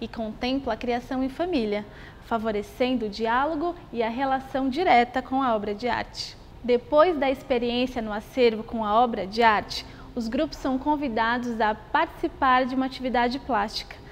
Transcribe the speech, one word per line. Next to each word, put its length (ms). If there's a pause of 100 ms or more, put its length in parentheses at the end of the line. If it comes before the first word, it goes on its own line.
e 80
contempla 640
a 60
criação 440
em 60
família, 560 (400)
favorecendo 800
o 60
diálogo 640 (180)
e 100
a 60
relação 600
direta 500
com 220
a 120
obra 200
de 140
arte. 500 (240)
Depois 540
da 140
experiência 720
no 100
acervo 520
com 200
a 160
obra 260
de 160
arte, 440 (280)
os 120
grupos 320
são 180
convidados 840
a 140
participar 920
de 80
uma 100
atividade 540
plástica, 580 (160)